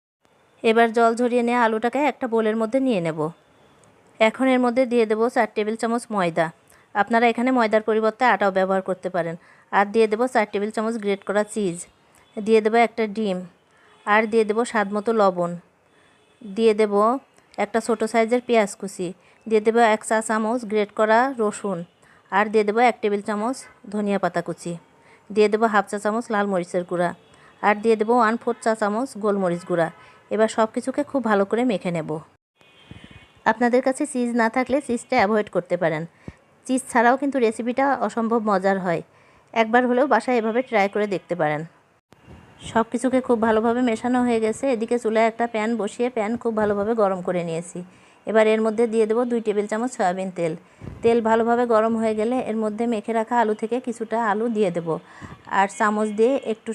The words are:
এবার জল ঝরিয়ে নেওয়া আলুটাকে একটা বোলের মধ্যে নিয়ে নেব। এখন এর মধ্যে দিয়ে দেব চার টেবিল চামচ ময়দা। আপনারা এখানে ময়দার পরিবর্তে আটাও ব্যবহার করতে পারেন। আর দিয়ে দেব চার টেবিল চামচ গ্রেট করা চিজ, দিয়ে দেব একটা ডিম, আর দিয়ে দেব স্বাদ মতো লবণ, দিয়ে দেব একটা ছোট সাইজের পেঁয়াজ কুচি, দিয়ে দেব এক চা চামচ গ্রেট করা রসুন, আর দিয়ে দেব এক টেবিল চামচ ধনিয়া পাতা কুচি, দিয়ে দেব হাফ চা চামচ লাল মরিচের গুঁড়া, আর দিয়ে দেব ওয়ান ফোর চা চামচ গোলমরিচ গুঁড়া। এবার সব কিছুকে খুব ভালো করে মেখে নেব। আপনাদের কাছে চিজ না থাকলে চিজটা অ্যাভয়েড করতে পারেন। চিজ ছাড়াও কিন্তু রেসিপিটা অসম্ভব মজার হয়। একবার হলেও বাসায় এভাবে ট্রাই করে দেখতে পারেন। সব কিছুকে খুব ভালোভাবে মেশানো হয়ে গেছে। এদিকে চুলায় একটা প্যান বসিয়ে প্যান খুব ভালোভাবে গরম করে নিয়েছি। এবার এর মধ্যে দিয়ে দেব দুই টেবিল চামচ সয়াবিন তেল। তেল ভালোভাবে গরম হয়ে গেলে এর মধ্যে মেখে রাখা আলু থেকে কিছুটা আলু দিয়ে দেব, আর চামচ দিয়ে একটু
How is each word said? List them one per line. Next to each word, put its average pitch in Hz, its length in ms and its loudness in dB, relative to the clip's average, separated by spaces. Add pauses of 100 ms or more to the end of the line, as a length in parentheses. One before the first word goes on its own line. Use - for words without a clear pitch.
(640)
এবার 233 240 4 (100)
জল 233 220 4
ঝরিয়ে 240 280 0
নেওয়া 240 180 0
আলুটাকে 226 340 -2 (120)
একটা - 220 -8
বোলের 220 280 0
মধ্যে 226 260 0
নিয়ে 214 200 0
নেব। 160 120 -4 (1000)
এখন 220 340 2
এর 254 120 4
মধ্যে 240 260 2
দিয়ে 233 180 2
দেব 220 120 0 (140)
চার 220 200 2
টেবিল 214 260 -2
চামচ 233 220 -2 (120)
ময়দা। 170 320 0 (540)
আপনারা 226 300 2
এখানে 240 260 -2
ময়দার 220 320 2
পরিবর্তে 220 340 0 (100)
আটাও 196 240 2
ব্যবহার 190 320 2
করতে 185 260 -6
পারেন। 170 200 -4 (420)
আর 202 160 4
দিয়ে 220 180 4
দেব 214 100 -2 (120)
চার 214 200 2
টেবিল 208 220 -4
চামচ 226 280 -2
গ্রেট 196 240 -2
করা 202 160 0 (100)
চিজ, 185 240 -4 (600)
দিয়ে 220 280 4
দেব 220 100 4 (120)
একটা 226 160 -6 (120)
ডিম, 202 220 -2 (680)
আর 214 160 4 (100)
দিয়ে 226 180 4
দেব 214 100 0 (120)
স্বাদ 208 240 0
মতো 208 160 -2 (100)
লবণ, 175 300 2 (880)
দিয়ে 220 380 2
দেব 208 140 2 (720)
একটা 208 240 -2
ছোট 220 140 0 (120)
সাইজের 233 340 2
পেঁয়াজ 220 320 2
কুচি, 185 280 -8 (400)
দিয়ে 214 180 2
দেব 226 120 2 (160)
এক 220 160 0
চা 220 80 2 (100)
চামচ 220 320 -2 (120)
গ্রেট 208 280 -2
করা 220 200 4 (220)
রসুন, 208 360 -4 (540)
আর 202 220 2
দিয়ে 214 140 4
দেব 208 100 -2 (120)
এক 240 140 0
টেবিল 202 240 -2
চামচ 220 300 -4 (360)
ধনিয়া 202 300 -2
পাতা 175 240 -2
কুচি, 175 260 -10 (560)
দিয়ে 208 220 4
দেব 214 120 0 (100)
হাফ 196 180 2
চা 208 120 -4
চামচ 220 300 -2
লাল 202 180 0
মরিচের 175 380 -2
গুঁড়া, 175 200 -2 (580)
আর 208 160 4
দিয়ে 226 160 2
দেব 214 100 -2 (100)
ওয়ান 220 220 2
ফোর 233 220 -4
চা 226 80 2 (100)
চামচ 214 280 -2 (140)
গোলমরিচ 185 460 0
গুঁড়া। 170 180 2 (460)
এবার 214 220 2
সব 220 200 2
কিছুকে 262 260 -4 (100)
খুব 277 180 -2
ভালো 202 200 4
করে 226 220 0
মেখে 180 260 -4
নেব। 156 120 -6 (1400)
আপনাদের 240 360 2
কাছে 262 240 -2
চিজ 240 180 -2 (120)
না 226 140 4
থাকলে 254 220 0 (100)
চিজটা 240 320 -4
অ্যাভয়েড 208 360 2
করতে 180 280 -2
পারেন। 160 200 -2 (600)
চিজ 254 160 -2 (100)
ছাড়াও 240 300 4
কিন্তু 277 240 -2
রেসিপিটা 240 400 -2 (220)
অসম্ভব 226 320 -2 (100)
মজার 196 360 2
হয়। 165 160 -2 (520)
একবার 226 360 2
হলেও 247 240 2
বাসায় 240 260 2
এভাবে 220 300 0
ট্রাই 202 240 2
করে 214 120 0 (100)
দেখতে 175 260 -6
পারেন। 151 200 0 (1120)
সব 226 200 2
কিছুকে 254 360 0
খুব 240 100 2 (100)
ভালোভাবে 226 420 2
মেশানো 247 360 -2
হয়ে 233 200 2
গেছে। 220 280 -2
এদিকে 233 300 -2
চুলায় 220 280 2
একটা 233 220 -2
প্যান 214 160 -2 (120)
বসিয়ে 214 340 -4
প্যান 214 160 -2 (100)
খুব 233 200 -4
ভালোভাবে 208 400 0
গরম 190 260 2
করে 180 220 -2
নিয়েছি। 170 300 -8 (480)
এবার 220 260 4
এর 220 120 2
মধ্যে 220 280 0
দিয়ে 226 160 2
দেব 220 100 0 (120)
দুই 233 160 0
টেবিল 208 240 0
চামচ 233 260 -4
সয়াবিন 190 400 -2
তেল। 170 160 -2 (500)
তেল 233 140 4 (120)
ভালোভাবে 233 340 2 (100)
গরম 226 280 2
হয়ে 220 180 0
গেলে 233 160 -2 (140)
এর 220 140 -4
মধ্যে 214 200 -4 (100)
মেখে 220 260 -4
রাখা 220 240 -2
আলু 214 180 0
থেকে 226 160 -4 (100)
কিছুটা 220 300 -6 (140)
আলু 214 140 -2 (120)
দিয়ে 208 180 2
দেব, 165 120 -4 (720)
আর 196 80 2 (100)
চামচ 214 300 0 (120)
দিয়ে 240 140 4 (200)
একটু 226 220 -10